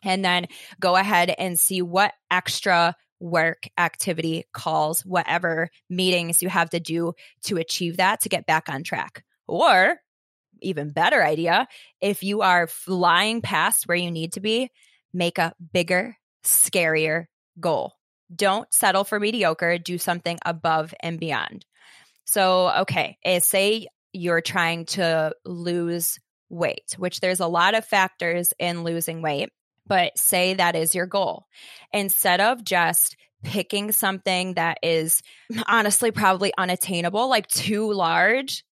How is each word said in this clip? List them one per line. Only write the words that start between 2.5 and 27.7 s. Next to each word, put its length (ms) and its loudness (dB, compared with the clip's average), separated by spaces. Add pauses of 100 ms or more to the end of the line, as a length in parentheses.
work, 560 -2
activity, 720 -2
calls, 540 -2
whatever 640 0 (200)
meetings 520 0
you 80 -2
have 220 0
to 100 -2
do 320 -4 (300)
to 140 -4
achieve 400 -4
that 240 2
to 80 -4
get 180 -4
back 200 2
on 160 -8
track. 400 -8 (240)
Or 500 4 (640)
even 280 -4
better 340 2
idea, 440 2 (340)
if 220 -2
you 180 -2
are 240 4
flying 760 2
past 460 0
where 100 0
you 120 -2
need 240 -6
to 60 -10
be, 320 -2 (420)
make 240 -2
a 160 -2 (180)
bigger, 460 0 (260)
scarier 840 0 (340)
goal. 340 -2 (400)
Don't 400 0
settle 300 4
for 160 -2
mediocre. 580 0
Do 220 -6
something 440 -4
above 580 -2
and 180 -6
beyond. 460 -6 (600)
So, 540 4
okay, 440 -2
eh, 160 2
say 480 0 (260)
you're 280 0
trying 440 -2
to 480 0 (120)
lose 720 -4 (320)
weight, 480 -4
which 220 -6
there's 220 0
a 60 0
lot 280 2